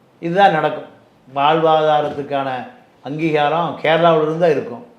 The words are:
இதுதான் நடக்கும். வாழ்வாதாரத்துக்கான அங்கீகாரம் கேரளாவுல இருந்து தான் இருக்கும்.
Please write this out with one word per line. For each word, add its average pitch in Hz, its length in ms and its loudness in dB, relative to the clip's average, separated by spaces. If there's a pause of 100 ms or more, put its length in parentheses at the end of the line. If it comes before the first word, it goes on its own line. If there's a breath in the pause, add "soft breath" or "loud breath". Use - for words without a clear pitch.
(200)
இதுதான் 170 320 2
நடக்கும். 156 340 -2 (480)
வாழ்வாதாரத்துக்கான 147 1300 0 (360)
அங்கீகாரம் 151 800 -2
கேரளாவுல 160 400 2
இருந்து 156 160 -2
தான் 175 120 2
இருக்கும். 120 360 -6 (120)